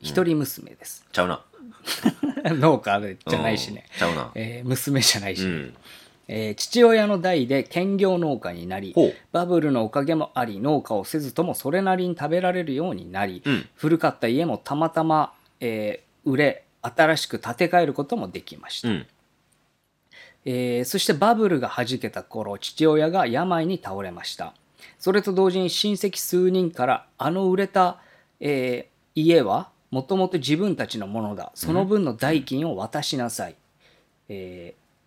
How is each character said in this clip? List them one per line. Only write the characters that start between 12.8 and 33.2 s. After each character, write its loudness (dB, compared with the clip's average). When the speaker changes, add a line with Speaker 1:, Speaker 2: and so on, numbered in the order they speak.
Speaker 1:
う -6
に -12
な -4
り、 -10
Speaker 2:
う -2
ん。 -2
Speaker 1:
古 2
か 2
っ -4
た 0
家 2
も -4
た -8
ま 0
た 0
ま、 2
え -4
ー、 0
売 4
れ、 2
新 4
し -6
く -6
建 -8
て 2
替 6
え 4
る -4
こ -4
と -4
も -6
で -12
き -20
ま -20
し -10
た。 -2
Speaker 2:
う 0
ん。 -4
Speaker 1:
え -2
ー、 -2
そ -2
し 0
て 2
バ 4
ブ 2
ル 2
が -6
弾 -2
け -6
た -10
頃、 -8
父 0
親 4
が 2
病 0
に -4
倒 -8
れ -8
ま -14
し -10
た。 -12
そ 0
れ 2
と -2
同 4
時 -2
に 0
親 0
戚 -4
数 2
人 2
か -2
ら、 0
あ 0
の 2
売 4
れ 0
た、 2
え -2
ー、 2
家 8
は 0
も -2
と -2
も 2
と -2
自 2
分 0
た -4
ち -8
の -8
も -6
の -6
だ。 -12
そ -4
の 2
分 2
の -2
代 0
金 -4
を -6
渡 -6
し -4
な -4